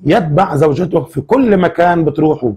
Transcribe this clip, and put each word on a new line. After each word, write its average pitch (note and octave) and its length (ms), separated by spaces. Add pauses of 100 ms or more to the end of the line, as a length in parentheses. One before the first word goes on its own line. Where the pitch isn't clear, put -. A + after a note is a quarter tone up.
يتبع E3+ 520
زوجته D#3 480
في - 160
كل A#3 360
مكان F3 480
بتروحه، D3+ 520